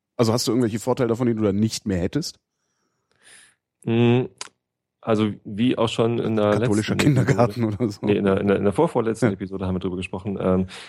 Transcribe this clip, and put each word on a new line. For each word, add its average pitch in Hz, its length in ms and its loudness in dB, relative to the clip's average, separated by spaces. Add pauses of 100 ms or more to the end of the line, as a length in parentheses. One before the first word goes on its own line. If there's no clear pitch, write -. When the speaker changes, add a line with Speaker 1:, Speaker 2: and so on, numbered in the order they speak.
(180)
Speaker 1:
Also 110 160 2
hast 120 140 -2
du - 40 2
irgendwelche 117 280 0
Vorteile 123 300 -2
davon, 117 180 -2
die 117 80 0
du 110 80 -2
dann 98 140 2
nicht 110 280 -2
mehr 95 140 -2
hättest? 101 400 -4 (1500)
Speaker 2:
Mm, 120 380 4 (800)
also 107 300 0 (140)
wie 113 320 0
auch 117 120 2
schon 117 300 0
in 107 160 -2
der 104 160 4
Speaker 1:
Katholischer 107 420 0
Speaker 2:
letzten - 40 -2
Speaker 1:
Kindergarten 120 640 2
Speaker 2:
Episode. 107 200 -2
Speaker 1:
oder 107 80 0
so. - 140 -10
Speaker 2:
Nee, 104 120 2
in 101 80 0
der, 95 160 2
in 98 60 0
der, 98 100 4
in 98 60 -2
der 101 100 2
vorvorletzten 120 540 0
Speaker 1:
Ja. 101 60 0
Speaker 2:
Episode 95 340 -8
haben 92 80 0
wir 90 40 -2
drüber 90 180 -4
gesprochen. 95 440 -8
Ähm, 92 260 2 (220)